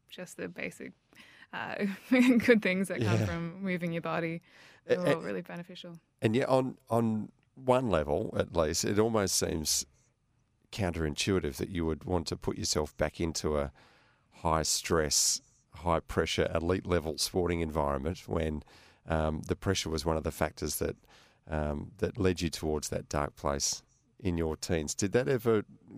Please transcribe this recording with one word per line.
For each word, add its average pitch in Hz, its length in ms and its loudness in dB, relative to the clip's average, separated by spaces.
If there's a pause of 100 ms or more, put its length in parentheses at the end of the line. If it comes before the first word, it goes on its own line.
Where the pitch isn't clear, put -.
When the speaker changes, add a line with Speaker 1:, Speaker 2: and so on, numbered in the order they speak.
Speaker 1:
just - 280 -14
the 180 100 -8
basic, - 440 -10 (600)
uh, - 220 -6 (340)
<laughs> - 0 -
good 247 540 8
things 185 240 0
that 185 140 -4
come 110 180 4
Speaker 2:
Yeah. 110 60 2
Speaker 1:
from 170 360 -4
moving 180 320 -2
your 165 80 -4
body. 165 400 -4 (460)
Speaker 2:
A-, 123 80 4
Speaker 1:
They're 175 200 2
all - 60 -6
Speaker 2:
a- - 40 -10
Speaker 1:
really - 180 -6
beneficial. 175 560 -14 (200)
Speaker 2:
And 110 160 2
yet 131 140 2
on, 131 280 2 (120)
on 110 420 0 (220)
one 127 380 2
level, 78 440 2
at - 200 -2
least, 80 300 2
it 104 120 2
almost 107 380 2
seems 82 500 0 (840)
counterintuitive 82 840 0
that - 120 -4
you 85 160 -2
would 78 180 -2
want 87 240 0
to - 80 -4
put - 220 -4
yourself - 400 -2
back 78 220 -2
into 78 380 0
a 71 140 -2 (680)
high 80 260 0
stress, - 800 2 (340)
high 82 240 0
pressure, - 560 0
elite 85 320 0
level 80 300 0
sporting 87 440 0
environment 73 680 -2
when, 80 360 -2 (440)
um, 78 400 0
the 90 80 0
pressure 92 340 -2
was 78 160 -2
one 80 120 2
of 76 60 -2
the 78 80 -2
factors 76 460 -4
that, 78 180 -4 (540)
um, 76 480 -4
that - 200 -4
led 92 240 2
you 85 80 0
towards 76 400 -4
that - 200 -6
dark 73 260 -2
place - 480 -2 (360)
in 87 180 0
your 80 180 0
teens. 78 400 -2
Did 98 160 -2
that 123 160 2
ever 113 380 2 (320)